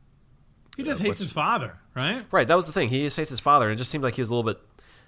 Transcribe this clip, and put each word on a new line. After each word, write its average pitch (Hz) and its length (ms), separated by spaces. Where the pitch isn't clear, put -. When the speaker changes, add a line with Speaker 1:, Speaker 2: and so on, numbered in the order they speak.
Speaker 1:
He 277 60
just 269 180
Speaker 2:
uh, - 20
Speaker 1:
hates 208 60
Speaker 2:
what's 202 100
Speaker 1:
his 180 140
father, 156 440
right? 196 360
Speaker 2:
Right, 143 160
that 160 80
was 180 120
the - 60
thing. 151 160
He 135 140
just 143 140
hates 156 120
his 127 120
father, 143 280
and 107 40
it 107 40
just 123 140
seemed 147 120
like 123 120
he 131 60
was 110 80
a 120 60
little 113 140
bit - 120